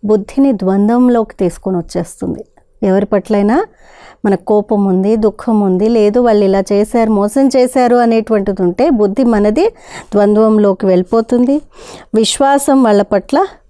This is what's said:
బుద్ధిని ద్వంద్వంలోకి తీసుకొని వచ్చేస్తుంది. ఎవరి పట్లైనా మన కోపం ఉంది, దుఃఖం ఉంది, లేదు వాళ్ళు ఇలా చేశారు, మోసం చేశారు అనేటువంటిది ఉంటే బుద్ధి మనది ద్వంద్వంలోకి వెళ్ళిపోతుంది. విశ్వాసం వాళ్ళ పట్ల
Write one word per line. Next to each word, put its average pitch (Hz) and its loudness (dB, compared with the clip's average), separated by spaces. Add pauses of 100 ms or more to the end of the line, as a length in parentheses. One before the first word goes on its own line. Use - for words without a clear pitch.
బుద్ధిని 214 0
ద్వంద్వంలోకి 220 0
తీసుకొని 185 -4
వచ్చేస్తుంది. 175 -8 (380)
ఎవరి 202 0
పట్లైనా 208 0 (680)
మన 196 0 (100)
కోపం 208 0
ఉంది, 190 0
దుఃఖం 214 -2
ఉంది, 196 0
లేదు 214 0
వాళ్ళు 214 2
ఇలా 196 0
చేశారు, 214 -2
మోసం 214 0
చేశారు 247 2
అనేటువంటిది 220 0
ఉంటే 185 0
బుద్ధి 208 0
మనది 220 2 (420)
ద్వంద్వంలోకి 208 2
వెళ్ళిపోతుంది. 226 0 (580)
విశ్వాసం 277 0
వాళ్ళ 208 2
పట్ల 240 -2 (240)